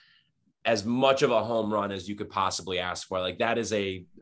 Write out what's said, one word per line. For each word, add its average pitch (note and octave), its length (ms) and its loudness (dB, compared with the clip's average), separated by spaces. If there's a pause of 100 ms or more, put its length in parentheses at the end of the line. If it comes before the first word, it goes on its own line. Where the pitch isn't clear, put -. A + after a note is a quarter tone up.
(640)
as A2 220 2
much C3+ 380 4
of B2+ 80 6
a A2 120 4
home A2 300 0
run G2+ 180 0
as F#2+ 160 -8
you G2+ 80 -6
could G2+ 140 -8
possibly F#2 480 0
ask F2+ 300 -4
for. F#2 120 -2
Like, F#2 200 -4
that A#2 180 2
is A2 160 -2
a, F#2+ 320 -2 (160)